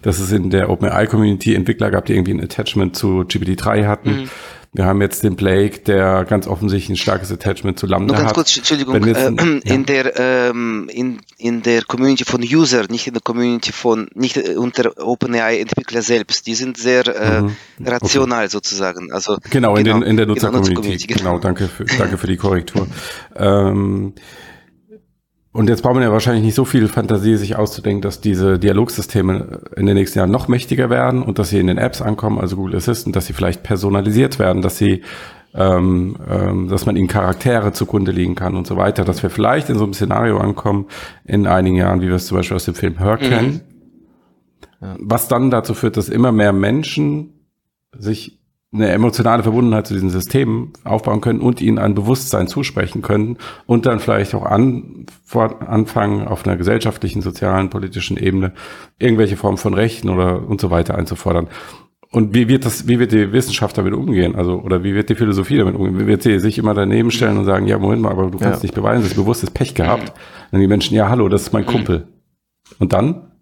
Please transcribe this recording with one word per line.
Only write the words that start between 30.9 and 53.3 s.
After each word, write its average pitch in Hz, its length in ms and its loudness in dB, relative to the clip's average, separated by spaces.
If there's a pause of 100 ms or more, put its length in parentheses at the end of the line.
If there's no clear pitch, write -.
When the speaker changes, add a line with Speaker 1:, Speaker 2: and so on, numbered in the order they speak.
Speaker 1:
werden 123 340 2
und 104 160 -2
dass 95 80 0
sie 101 100 2
in 92 80 4
den 92 100 2
Apps 123 240 -2
ankommen, 107 380 -2
also 95 160 -4
Google 95 220 -4
Assistant, - 400 -2
dass - 100 0
sie - 60 -10
vielleicht 90 320 -2
personalisiert 101 760 0
werden, 92 240 2
dass 92 160 -2
sie, 107 240 2 (500)
ähm, 92 640 2 (120)
ähm, 92 400 -2
dass 95 180 -2
man 104 80 0
ihnen 98 140 2
Charaktere 104 640 0
zugrunde 95 400 -2
legen 90 240 0
kann 90 180 -4
und 90 140 -4
so 95 80 -4
weiter, 95 280 0
dass 90 200 -2
wir 90 60 0
vielleicht 127 400 0
in 117 80 0
so 104 40 2
einem 98 100 0
Szenario 104 460 0
ankommen 101 480 -2 (380)
in 101 240 2
einigen 92 260 4
Jahren, 92 260 2
wie 92 60 0
wir 90 80 2
es 90 140 -2
zum 95 80 -2
Beispiel 92 180 -2
aus 90 120 -4
dem 87 100 -4
Film 85 220 -2
Her 101 180 2
Speaker 2:
Mhm. - 20 -8 (100)
Speaker 1:
kennen, 127 320 2 (1200)
Speaker 3:
Ja. 95 200 -12
Speaker 1:
was 110 260 -6
dann 127 240 2
dazu 117 240 0
führt, - 220 -2
dass 101 120 -2
immer 117 220 2
mehr 104 220 4
Menschen 147 960 -2 (500)
sich 107 380 -8 (360)
eine 107 200 2
emotionale 113 500 2
Verbundenheit 110 460 2
zu 101 60 -4
diesen 95 160 0
Systemen 113 600 -2 (120)
aufbauen 107 360 0
können 113 200 0
und 123 200 2
ihnen 110 200 2
ein 101 160 2
Bewusstsein 104 500 0
zusprechen - 560 -4
können 107 340 0 (300)